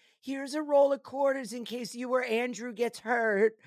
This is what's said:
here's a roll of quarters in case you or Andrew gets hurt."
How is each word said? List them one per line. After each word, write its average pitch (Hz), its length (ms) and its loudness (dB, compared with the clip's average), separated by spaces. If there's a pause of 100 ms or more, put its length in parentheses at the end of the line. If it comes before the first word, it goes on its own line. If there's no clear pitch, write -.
(200)
here's 269 360 -8
a 302 80 -2
roll 285 280 6
of 269 120 -2
quarters 269 500 -2
in 240 100 -8
case 226 300 -8
you 240 180 -6
or 254 120 2
Andrew 240 500 -4
gets 226 260 -2
hurt." 220 540 2 (140)